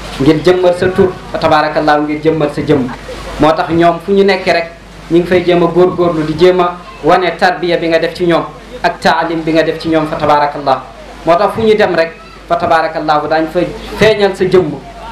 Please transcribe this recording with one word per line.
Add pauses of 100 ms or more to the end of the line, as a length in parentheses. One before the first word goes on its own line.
(200)
ngir
jëmmal
sa
tur (220)
fa,
tabarakallahu,
ngir
jëmmal
sa
jëmm. (540)
Moo
tax
ñoom
fu
ñu
nekk
rek, (400)
ñu
ngi
fay
jéem
a
góorgóorlu
di
jéem
a (260)
wane
tarbiya
bi
nga
def
ci
ñoom (380)
ak
taalim
bi
nga
def
ci
ñoom
fa,
tabarakallahu. (440)
Moo
tax
fu
ñu
dem
rek (360)
fa,
tabarakallahu,
daañ
fa (360)
feeñal
sa
jëmm, (420)